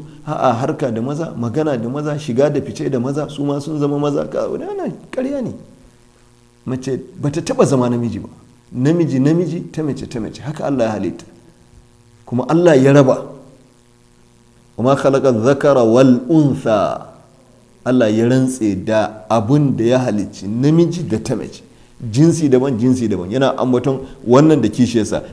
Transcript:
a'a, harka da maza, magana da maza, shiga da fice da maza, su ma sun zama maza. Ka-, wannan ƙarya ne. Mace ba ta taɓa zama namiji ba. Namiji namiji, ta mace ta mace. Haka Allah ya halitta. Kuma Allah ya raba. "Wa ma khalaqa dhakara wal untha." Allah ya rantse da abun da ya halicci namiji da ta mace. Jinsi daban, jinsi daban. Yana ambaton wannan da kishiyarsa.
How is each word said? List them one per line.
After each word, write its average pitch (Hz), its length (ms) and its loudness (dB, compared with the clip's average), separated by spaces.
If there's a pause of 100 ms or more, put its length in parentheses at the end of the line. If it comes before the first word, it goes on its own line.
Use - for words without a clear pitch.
(260)
a'a, 131 260 -2
harka 135 380 -4
da 113 100 -4
maza, 147 360 -6
magana 127 400 -2
da 113 120 -6
maza, 147 300 -6
shiga 139 320 0
da 143 100 -2
fice 131 300 -6
da 131 100 -2
maza, 139 280 -4
su 151 160 -8
ma 143 160 -2
sun 156 180 -6
zama 143 200 -2
maza. 147 300 -2
Ka-, - 200 -4
wannan 349 440 -8 (180)
ƙarya 269 320 -6
ne. 170 100 -8 (1120)
Mace 127 340 -6 (160)
ba 147 140 -4
ta 156 100 -4
taɓa 247 260 0
zama 127 220 2
namiji 120 320 -4
ba. - 80 -14 (440)
Namiji 135 460 0
namiji, 165 540 0
ta 156 100 -6
mace 143 240 -6
ta - 140 -8
mace. 98 220 -10
Haka 147 240 -10
Allah 131 200 -2
ya 110 60 -2
halitta. 95 320 -6 (1000)
Kuma 123 220 -4
Allah 165 280 6
ya 135 160 6
raba. 131 340 4 (1500)
"Wa 113 80 -4
ma 135 100 4
khalaqa 135 380 2
dhakara 123 520 2
wal 123 440 6
untha." 123 760 0 (800)
Allah 123 260 2
ya 110 180 2
rantse 123 560 0
da 110 440 -2
abun 120 480 2
da 110 80 0
ya 123 140 2
halicci 104 480 -4
namiji 151 640 2
da 107 100 -2
ta 110 160 -6
mace. - 280 -12 (380)
Jinsi 147 480 2
daban, 127 300 2
jinsi 127 300 0
daban. 90 240 -4
Yana 131 260 0
ambaton 127 480 -2 (180)
wannan 143 380 6
da 110 60 2
kishiyarsa. 104 540 0 (100)